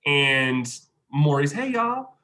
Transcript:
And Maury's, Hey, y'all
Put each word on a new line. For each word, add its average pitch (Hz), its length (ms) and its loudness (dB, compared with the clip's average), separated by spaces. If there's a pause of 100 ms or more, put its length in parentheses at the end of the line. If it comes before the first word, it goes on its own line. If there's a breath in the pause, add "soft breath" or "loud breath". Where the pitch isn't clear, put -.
And 135 640 0 (400)
Maury's, 143 400 2
Hey, 247 200 -6
y'all 240 520 -4